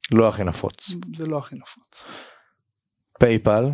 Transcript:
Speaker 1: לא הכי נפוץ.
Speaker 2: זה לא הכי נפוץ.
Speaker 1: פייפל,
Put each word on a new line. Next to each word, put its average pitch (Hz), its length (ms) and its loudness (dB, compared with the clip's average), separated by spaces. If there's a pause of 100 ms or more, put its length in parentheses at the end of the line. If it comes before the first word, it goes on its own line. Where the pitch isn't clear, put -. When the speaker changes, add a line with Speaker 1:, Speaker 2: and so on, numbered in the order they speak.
(120)
Speaker 1:
לא 113 160 6
הכי 101 160 -4
נפוץ. - 460 -6 (260)
Speaker 2:
זה 160 100 -8
לא 156 120 -4
הכי 139 180 -14
נפוץ. - 480 -20 (1120)
Speaker 1:
פייפל, 113 560 4